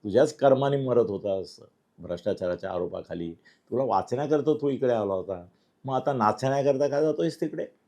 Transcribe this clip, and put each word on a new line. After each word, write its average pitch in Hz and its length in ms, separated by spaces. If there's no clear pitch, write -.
तुझ्याच 123 320
कर्माने 139 500
मरत 117 240
होतास 98 500
भ्रष्टाचाराच्या 90 760
आरोपाखाली, 87 600
तुला 123 120
वाचण्याकरता 135 680
तू 147 160
इकडे 131 240
आला 104 200
होता, 90 320
मग 135 100
आता 131 180
नाचण्याकरता 135 760
काय 143 140
जातोयस 156 400
तिकडे? 160 240